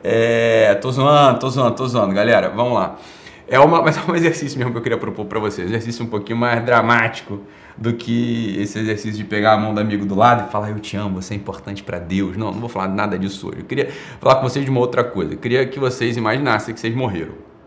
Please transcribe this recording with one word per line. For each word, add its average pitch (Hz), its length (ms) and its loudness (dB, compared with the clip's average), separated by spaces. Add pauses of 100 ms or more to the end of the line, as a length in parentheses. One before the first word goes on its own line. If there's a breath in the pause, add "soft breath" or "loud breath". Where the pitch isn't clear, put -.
É, 113 720 4
tô 123 140 -4
zoando, 135 480 6
tô 131 120 -2
zoando, 123 260 0
tô 131 100 -4
zoando, 107 280 0
galera. 104 340 4
Vamos 123 240 -2
lá. 95 240 -2 (500 loud breath)
É 127 120 2
uma, 160 240 6
<laughs> - 20 0
mas 151 140 0
é - 20 -6 (100)
um 170 40 -2
exercício 156 440 0
mesmo 123 140 -2
que 117 60 -6
eu 113 40 -6
queria 113 140 0
propor 104 300 -6
pra 104 120 -4
vocês. 98 280 -4
Um 98 40 -4
exercício 117 320 -6
um 117 60 -6
pouquinho 113 300 -4
mais 117 260 0
dramático 113 760 2 (360 loud breath)
do 117 160 -2
que 117 640 -4
esse 104 200 -6
exercício 107 400 -4
de 104 60 -8
pegar 107 280 2
a 104 60 6
mão 107 160 -2
do 104 60 0
amigo 104 260 -2
do 98 80 -2
lado 117 340 4
e - 40 -8
falar, 107 180 -4
"Eu 107 80 -6
te 101 180 -10
amo, 98 240 -4
você 104 140 -10
é - 20 -6
importante 101 460 -10
pra 90 160 -8
Deus." 90 380 -2
Não, 107 140 -4
não 98 100 -8
vou 120 80 -8
falar 95 200 -4
nada 98 300 -2
disso 95 300 -6
hoje. - 120 -10
Eu - 40 -14
queria - 260 -4 (300 loud breath)
falar 131 160 6
com 127 60 0
vocês 131 220 -2
de 131 60 -4
uma 127 100 2
outra 123 240 2
coisa. 85 300 -4
Eu - 40 -12
queria 123 280 0
que 127 120 -10
vocês 123 380 -2
imaginassem 117 560 0
que - 80 -12
vocês 113 140 -4
morreram, 101 400 -4 (320)